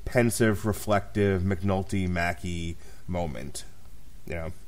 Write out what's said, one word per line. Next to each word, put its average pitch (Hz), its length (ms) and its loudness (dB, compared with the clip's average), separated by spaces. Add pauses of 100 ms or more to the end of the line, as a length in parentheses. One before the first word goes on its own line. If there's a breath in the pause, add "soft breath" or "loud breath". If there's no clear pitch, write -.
pensive, 113 640 4
reflective 101 760 2
McNulty 95 680 2
Mackey 87 680 -2 (320 soft breath)
moment. 73 560 -4 (640)
You - 80 -6
know, 82 180 -4 (160)